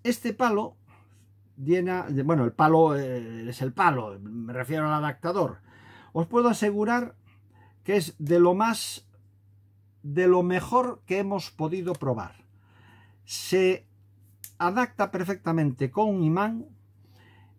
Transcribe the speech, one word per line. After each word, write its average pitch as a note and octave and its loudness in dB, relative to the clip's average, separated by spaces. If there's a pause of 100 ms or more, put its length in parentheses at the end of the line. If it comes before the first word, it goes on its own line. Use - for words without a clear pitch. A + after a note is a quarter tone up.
este A#3+ -2
palo A3+ 0 (800)
llena, F3+ -2 (180)
bueno, D3+ 2
el A#2+ 0
palo, D#3+ 4
eh, A#2 -8
es B2 -8
el C3 -6
palo, A#2+ 0
me A2+ -10
refiero D3 -4
al D3+ 0
adaptador. D3+ -4 (540)
Os E3 -2
puedo A#3+ 2
asegurar G#3+ 0 (680)
que G3+ 0
es F3 -4
de D#3+ 2
lo F3 6
más, A3 -4 (960)
de D3+ 0
lo F3+ 6
mejor A#3+ 0
que F#3 -2
hemos G3 -4
podido E3+ -4
probar. A2+ -6 (800)
Se F#3 0 (680)
adapta G3 -2
perfectamente E3 -2
con G#3+ 0
un F#3 0
imán G3+ 0 (920)